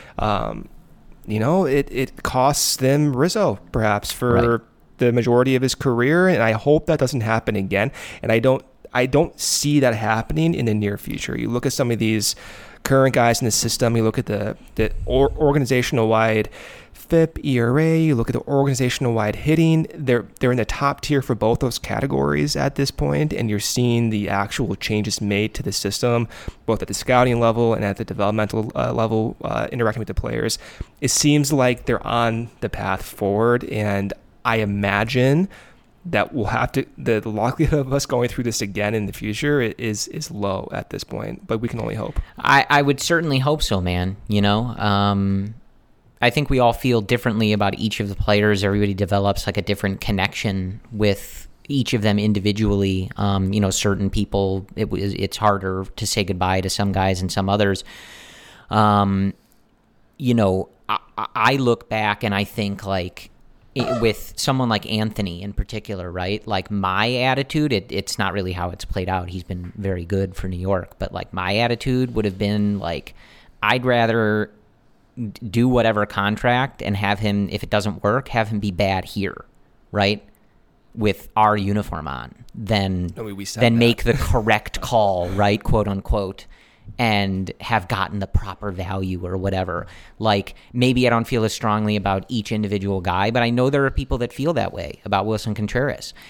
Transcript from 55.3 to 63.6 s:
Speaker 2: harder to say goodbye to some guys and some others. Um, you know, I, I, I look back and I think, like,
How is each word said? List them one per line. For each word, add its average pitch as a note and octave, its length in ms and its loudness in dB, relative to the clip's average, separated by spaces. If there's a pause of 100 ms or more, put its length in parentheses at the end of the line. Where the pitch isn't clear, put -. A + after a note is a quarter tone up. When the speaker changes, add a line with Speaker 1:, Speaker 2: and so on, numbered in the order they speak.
Speaker 2:
harder F#2+ 480 0 (100)
to G#2+ 100 -6
say G#2+ 160 -2
goodbye F#2 380 0
to F#2+ 80 -2
some G2+ 240 0
guys F#2+ 300 0
and F#2 100 -4
some F#2+ 160 -2
others. G2+ 340 2 (880)
Um, G2+ 640 4 (840)
you B2 160 0
know, F#2+ 340 2 (200)
I, G#2+ 100 0 (180)
I, G#2+ 180 -6
I A#2 220 4
look A#2+ 320 2
back G#2+ 340 -2
and G#2 120 -2
I G2+ 100 2
think, G2+ 400 -6
like, F#2+ 460 -6 (460)